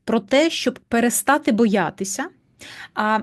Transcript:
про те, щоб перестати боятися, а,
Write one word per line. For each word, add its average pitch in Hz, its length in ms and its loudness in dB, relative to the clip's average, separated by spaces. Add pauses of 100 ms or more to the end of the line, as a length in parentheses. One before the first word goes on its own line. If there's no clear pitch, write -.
про 226 160 0
те, 277 300 2
щоб - 300 -4
перестати 240 720 0
боятися, 202 800 0 (640)
а, 214 300 -2